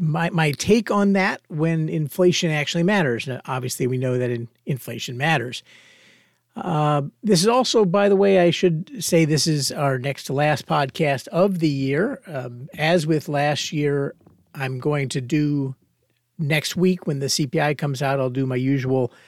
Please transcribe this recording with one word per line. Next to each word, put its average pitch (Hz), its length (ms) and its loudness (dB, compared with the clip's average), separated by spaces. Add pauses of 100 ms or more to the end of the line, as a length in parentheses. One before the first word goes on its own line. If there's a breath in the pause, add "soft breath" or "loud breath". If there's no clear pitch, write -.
my, 165 300 0
my 160 200 0
take 214 400 2
on 202 220 2
that 196 340 0
when 160 420 -2
inflation 170 640 2
actually 156 320 -2
matters. 156 460 2
Now, 123 180 -8
obviously, 131 400 -4
we 127 120 0
know 127 200 0
that 123 120 -2
in-, 120 180 -6 (180)
inflation 127 500 -6
matters. 131 460 -2 (920 soft breath)
Uh, 151 460 0 (200)
this 208 180 4
is 190 60 2
also, 233 380 4
by 202 240 2
the 196 80 4
way, 196 240 6
I 175 100 6
should 180 540 -2
say 165 200 4
this 151 220 2
is 147 240 0
our 139 260 0
next 139 280 -6
to - 80 -6
last 147 340 0
podcast 143 640 0
of 180 320 0
the 165 80 2
year. 143 580 0
Um, 127 500 -10
as 156 300 2
with 156 220 0
last 147 440 -2
year, 143 440 -2 (400)
I'm 131 240 -6
going 143 300 -2
to 143 100 -4
do 143 560 -2 (600)
next 151 380 -2
week 185 320 2
when 139 140 -4
the 139 80 -4
C 147 180 0
P 151 140 -2
I 147 140 2
comes 143 280 -4
out, 139 160 0
I'll 131 100 0
do 131 160 -2
my 131 120 -2
usual 131 560 0 (160 soft breath)